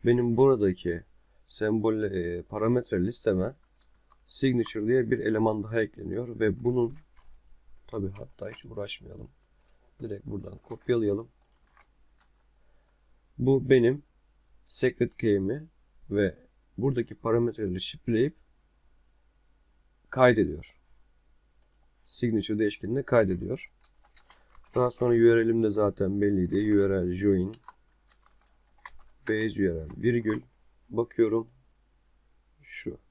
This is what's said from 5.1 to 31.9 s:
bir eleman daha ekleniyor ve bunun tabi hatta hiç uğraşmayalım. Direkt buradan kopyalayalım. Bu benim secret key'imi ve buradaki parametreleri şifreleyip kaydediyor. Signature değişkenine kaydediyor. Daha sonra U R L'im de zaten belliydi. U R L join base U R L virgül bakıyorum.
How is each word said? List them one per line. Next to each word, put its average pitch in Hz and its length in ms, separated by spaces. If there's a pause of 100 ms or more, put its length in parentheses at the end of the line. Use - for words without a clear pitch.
bir 123 80
eleman 110 440
daha 110 200
ekleniyor 110 580
ve 110 240
bunun 120 300 (920)
tabi 98 240
hatta - 400
hiç - 140
uğraşmayalım. - 680 (680)
Direkt 104 260
buradan 98 320
kopyalayalım. 113 720 (2000)
Bu 127 320
benim 131 320 (640)
secret - 500
key'imi 107 500 (440)
ve 101 240 (440)
buradaki 120 360
parametreleri 113 680
şifreleyip 120 540 (1800)
kaydediyor. 104 680 (1300)
Signature 110 540
değişkenine 110 440
kaydediyor. 104 680 (1000)
Daha 123 160
sonra 120 240
U 117 220
R 113 120
L'im 113 140
de 110 80
zaten 101 500
belliydi. 101 340 (220)
U 98 120
R 92 200
L 90 40
join 95 400 (1800)
base 107 420
U 82 40
R 80 100
L 78 120
virgül 113 460 (460)
bakıyorum. 113 600 (1160)